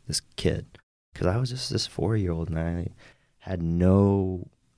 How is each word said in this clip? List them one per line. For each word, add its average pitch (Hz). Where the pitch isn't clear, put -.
this -
kid." -
'Cause -
I 95
was 123
just 127
this 113
four-year-old 87
and 80
I 85
had 92
no 92